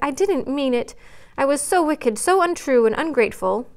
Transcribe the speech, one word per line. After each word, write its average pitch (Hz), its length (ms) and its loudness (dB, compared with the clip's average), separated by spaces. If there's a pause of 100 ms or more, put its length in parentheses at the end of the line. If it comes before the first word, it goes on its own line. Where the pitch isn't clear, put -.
I 285 80 -2
didn't 320 380 -2
mean 269 260 -2
it. - 220 -4 (420)
I 269 80 0
was 285 160 2
so 349 240 0
wicked, 254 320 0
so 370 240 2
untrue 285 460 2
and 220 80 0
ungrateful. 240 800 -2